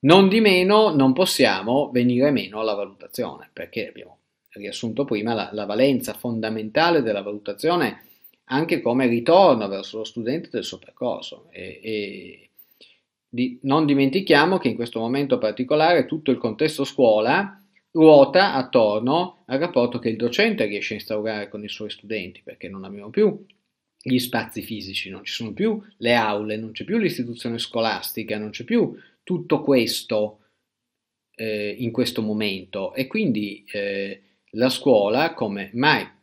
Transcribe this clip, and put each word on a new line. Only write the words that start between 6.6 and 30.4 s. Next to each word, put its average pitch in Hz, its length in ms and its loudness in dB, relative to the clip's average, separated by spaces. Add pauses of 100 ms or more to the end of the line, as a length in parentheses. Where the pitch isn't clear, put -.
della 104 220 -2
valutazione 104 800 -4 (460)
anche 151 300 0
come 123 280 0
ritorno 120 600 4
verso 98 300 -8
lo 110 60 -8
studente 120 480 -8
del 107 120 -6
suo - 140 -12
percorso. - 720 -10
E, 90 320 -16
e 101 680 -10 (760)
di-, 123 360 -6
non 143 220 2
dimentichiamo 147 760 2
che 127 100 -2
in 110 60 -4
questo 117 240 -8
momento 131 400 -2
particolare 151 680 0
tutto 156 240 -6
il 123 80 2
contesto 139 460 -4
scuola 131 800 2 (300)
ruota 156 640 8
attorno 127 920 0
al 131 120 -4
rapporto 123 380 0
che 120 120 -4
il 110 80 -6
docente 120 480 0
riesce 101 280 -6
a 104 40 -10
instaurare 107 520 -6
con 104 140 -12
i 104 60 -12
suoi 104 200 -12
studenti, 101 540 -10
perché - 260 -16
non 98 140 -14
abbiamo 101 260 -16
più 202 340 0 (560)
gli 127 200 0
spazi - 420 -6
fisici, 101 480 -12
non - 160 -16
ci - 80 -12
sono 107 200 -8
più 208 280 -2 (160)
le 117 160 0
aule, 107 440 -2
non 110 140 -10
c'è - 120 -12
più 220 160 -2
l'istituzione 120 580 -4
scolastica, 110 800 -4
non 107 140 -10
c'è 120 120 -14
più 214 320 0 (320)
tutto 165 340 -2
questo, 117 800 0 (960)